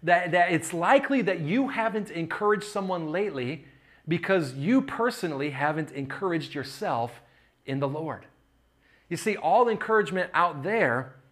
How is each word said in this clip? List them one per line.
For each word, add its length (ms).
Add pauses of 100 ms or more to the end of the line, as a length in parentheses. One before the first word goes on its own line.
that, 300
that 220
it's 180
likely 520
that 180
you 260
haven't 420
encouraged 540
someone 480
lately 540 (420)
because 460
you 280
personally 680
haven't 420
encouraged 640
yourself 640 (460)
in 160
the 80
Lord. 360 (840)
You 80
see, 180
all 320
encouragement 680
out 300
there 520 (160)